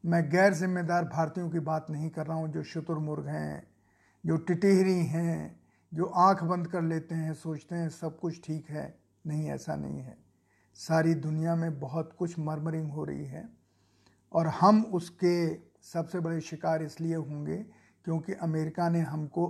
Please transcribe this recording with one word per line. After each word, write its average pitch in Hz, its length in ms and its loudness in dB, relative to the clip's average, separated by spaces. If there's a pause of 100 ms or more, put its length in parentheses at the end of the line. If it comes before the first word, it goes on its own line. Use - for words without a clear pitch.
मैं 165 240 2
गैर 190 240 6
जिम्मेदार 175 500 0
भारतीयों 160 460 -2
की 170 80 -2
बात 156 320 -2
नहीं 156 200 -4
कर 156 160 -6
रहा 160 100 -4
हूँ, 160 120 -4
जो 156 140 -6
शुतुरमुर्ग 151 640 -4
हैं, 147 400 -6 (600)
जो 160 100 2
टिटिहरी 185 720 4
हैं, 160 540 -2 (340)
जो 156 100 0
आंख 190 380 6
बंद 175 240 0
कर 175 160 -2
लेते 165 320 -2
हैं, 160 200 -4
सोचते 160 400 -8
हैं 170 140 -2
सब 165 300 -8
कुछ 165 260 -4
ठीक 156 260 -8
है। 147 280 -8 (280)
नहीं, 151 240 -2
ऐसा 143 260 -6
नहीं 143 220 -6
है। 131 200 -12 (560)
सारी 160 400 2
दुनिया 156 420 0
में 165 240 -2
बहुत 156 380 -6
कुछ 170 200 -4
मरमरिंग 156 520 -4
हो 151 140 -6
रही 147 200 -6
है, 147 240 -12 (840)
और 165 140 2
हम 208 360 8
उसके 175 720 0 (280)
सबसे 170 380 -4
बड़े 165 200 -2
शिकार 160 420 -2
इसलिए 165 320 -4
होंगे 147 420 -4 (480)
क्योंकि 165 280 -2
अमेरिका 160 560 -2
ने 170 120 4
हमको 156 500 -2